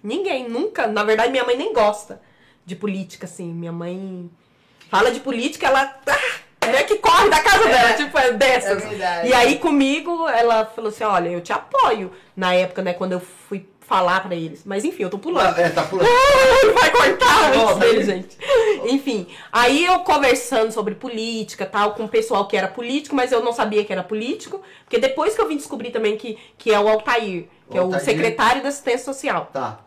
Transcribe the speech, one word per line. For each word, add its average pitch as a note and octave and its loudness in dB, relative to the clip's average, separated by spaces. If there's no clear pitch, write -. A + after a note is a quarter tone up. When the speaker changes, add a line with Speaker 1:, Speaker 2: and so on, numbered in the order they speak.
Speaker 1:
Ninguém, C4 -4
nunca. C4+ -4
Na G#3 -2
verdade, A3 2
minha B3+ -2
mãe B3 0
nem F4 -6
gosta G#3 -2
de F3 -12
política, F#3+ -8
assim. F3 -12
Minha E3+ -10
mãe F3+ -12
fala G#3+ 2
de - -8
política, C4+ -4
ela, C4+ 0
ah, C5+ -2
é B3+ 0
que A4 0
corre F#4 4
da D#4 4
casa G#4 4
Speaker 2:
É. - 4
Speaker 1:
dela, A#3+ 6
tipo, D4 -2
é B3+ 4
dessas. G#3 2
Speaker 2:
É - -10
verdade. F3+ -4
Speaker 1:
E - 4
aí, B3 4
comigo, D#4 0
ela A#3 2
falou A3 -8
assim, G#3+ -8
"Olha, F3 0
eu F3 -6
te - -10
apoio." A3 0
Na F#3 0
época, F#3 0
né, F3+ -2
quando F#3 -4
eu F3 -4
fui - -14
falar F#3+ 0
pra F#3 -8
eles. E3 -10
Mas, G3+ -6
enfim, D#4+ -6
eu F3 -6
tô G3+ -8
pulando. B3+ 0
Speaker 3:
Ah, - 2
é, E3+ 2
tá E3 -2
pulando. F#4+ 0
Speaker 1:
<laughs> C5 6
Vai - 4
cortar - 4
antes - 4
Speaker 3:
Volta G3 2
Speaker 1:
dele, A3+ 4
Speaker 3:
aí. F#3+ 0
Speaker 1:
gente. F#3 -6
Enfim, A#3+ -2
aí C4+ 2
eu F4+ 4
conversando C4+ 0
sobre G#3+ -6
política, A3+ -8
tal, G#3 0
com A3 -6
o - -12
pessoal A3 0
que - -2
era G3 0
político, B3 -6
mas B3 0
eu A#3 2
não A#3+ 0
sabia G#3 -2
que G#3 -8
era F#3 -6
político, C4+ -8
porque A#4+ -2
depois A#4 0
que A4+ -2
eu E4+ 0
vim D4+ -4
descobrir A#3+ -10
também A3 -2
que, G#3+ -10
que A3 -2
é G#3 4
o G#3 2
Altair, G#3+ -2
que - -4
é F3+ 0
o F3+ 2
Speaker 3:
Altair. F#3 -2
Speaker 1:
secretário A3+ 0
da C#4 -2
Assistência B3+ -4
Social. C4 -6
Speaker 3:
Tá. A#2+ -8